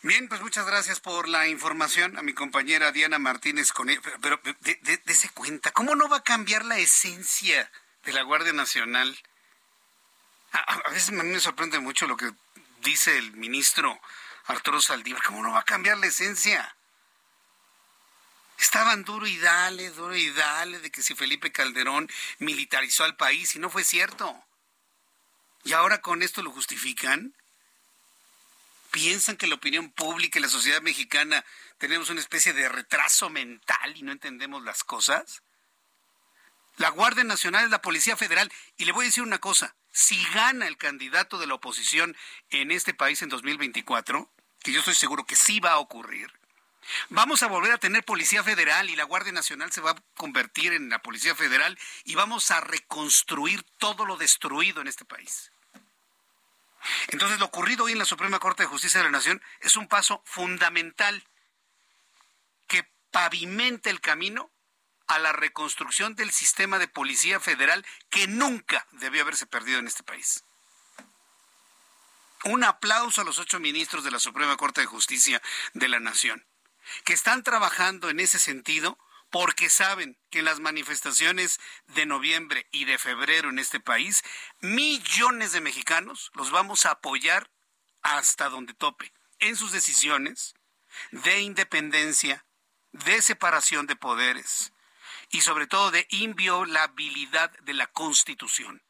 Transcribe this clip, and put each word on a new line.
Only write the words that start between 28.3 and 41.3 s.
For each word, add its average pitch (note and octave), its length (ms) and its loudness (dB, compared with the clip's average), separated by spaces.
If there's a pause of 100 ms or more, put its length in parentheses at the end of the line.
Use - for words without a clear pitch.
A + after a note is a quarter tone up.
¿Piensan F#3 460 0
que F#3+ 100 -4
la D3+ 100 0
opinión D3 340 -2
pública E3 480 -2
y D3 40 2
la C3+ 60 0
sociedad C3 320 2
mexicana D3 640 0 (320)
tenemos D#3+ 320 -2
una E3 120 -4
especie E3 340 2
de C3+ 160 2
retraso D3 580 2
mental C3+ 640 -4
y D#3 80 -16
no C#3 100 -8
entendemos C#3 520 -10
las G#2 180 -6
cosas? - 600 -2 (1400)
La E3 100 2
Guardia A#3 340 4
Nacional G#3 420 2
es A3+ 60 0
la G#3+ 120 2
Policía G#3+ 340 0
Federal. F#3+ 340 2 (280)
Y E3 80 -2
le F3 60 2
voy A#3+ 120 2
a A#3+ 40 0
decir B3 140 2
una G#3+ 180 -2
cosa. - 340 0 (180)
Si - 400 4
gana A#3+ 340 2
el D3+ 120 -6
candidato C#3+ 580 -2